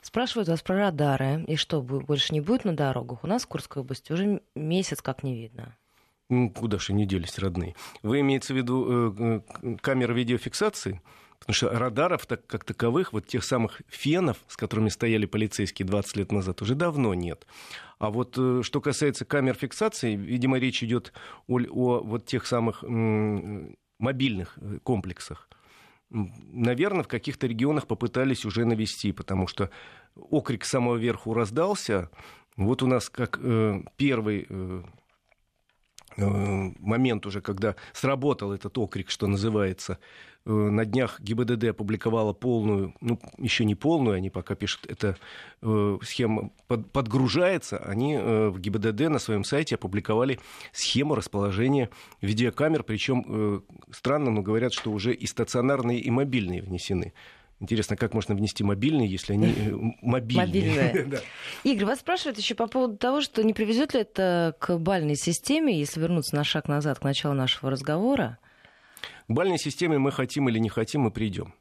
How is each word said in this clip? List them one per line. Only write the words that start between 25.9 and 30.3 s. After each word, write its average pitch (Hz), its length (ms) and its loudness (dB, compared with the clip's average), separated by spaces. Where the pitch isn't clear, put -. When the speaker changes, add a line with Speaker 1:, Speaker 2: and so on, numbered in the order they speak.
Speaker 2:
М, 104 200 -4
наверное, 131 500 2
в - 60 -8
каких-то 131 360 -4
регионах 127 420 0
попытались 120 580 0
уже 110 180 0
навести, 107 480 0
потому 92 360 -2
что - 220 -4
окрик 165 480 -2